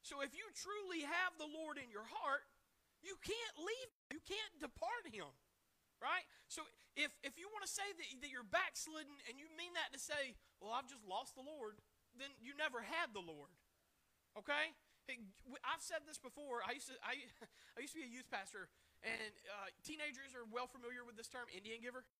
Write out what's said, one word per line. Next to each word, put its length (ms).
So 240
if 80
you 120
truly 480
have 320
the 100
Lord 300
in 160
your 160
heart, 400
you 160
can't 400
leave. 300
You 140
can't 320
depart 560
him, 160
right? 240
So 160
if, 160
if 140
you 160
wanna 160
say 160
that, 240
that 80
you're 140
backslidden 680
and 80
you 160
mean 240
that 160
to 80
say, 340
"Well, 80
I've 160
just 160
lost 320
the 80
Lord," 320
then 240
you 160
never 240
had 320
the 120
Lord, 280
okay? 360
Hey, 80
w-, 240
I've 160
said 240
this 80
before. 480
I 160
used 80
to, 160
I, 240
<laughs> 300
I 60
used 160
to 20
be 60
a 60
youth 180
pastor, 400
and, 320
uh, 180
teenagers 560
are 80
well 240
familiar 320
with 160
this 80
term, 240
Indian 320
giver. 240